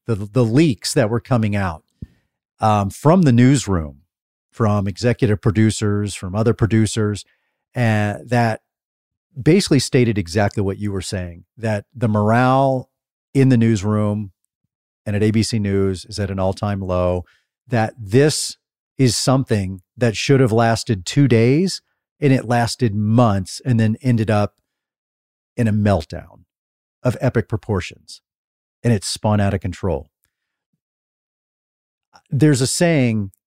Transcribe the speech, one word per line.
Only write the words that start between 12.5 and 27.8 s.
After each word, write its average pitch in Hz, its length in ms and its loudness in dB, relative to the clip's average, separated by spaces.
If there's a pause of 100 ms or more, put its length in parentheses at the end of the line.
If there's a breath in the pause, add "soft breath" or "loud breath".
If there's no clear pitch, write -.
in 131 160 4
the 131 80 6
newsroom 107 760 0 (760)
and 104 100 -4
at 101 60 0
A 107 80 4
B 110 120 2
C 113 160 -4
News 98 460 -2
is 101 140 -14
at 98 120 -4
an 98 80 -8
all-time 98 420 -4
low, 90 440 -2 (420)
that 110 320 -2
this 123 600 0 (400)
is 127 180 2
something 107 640 -2 (140)
that 117 200 -2
should 139 240 2
have 123 120 2
lasted 113 540 0
two 143 200 2
days, 127 540 2 (400)
and 139 120 2
it 123 120 2
lasted 117 500 -2
months 107 680 2
and 117 160 0
then 110 220 0
ended 113 280 0
up 104 260 0 (1000)
in 117 100 0
a 107 60 0
meltdown 92 720 -2 (600)
of 127 180 -2
epic 120 280 -2
proportions, - 720 -8 (640)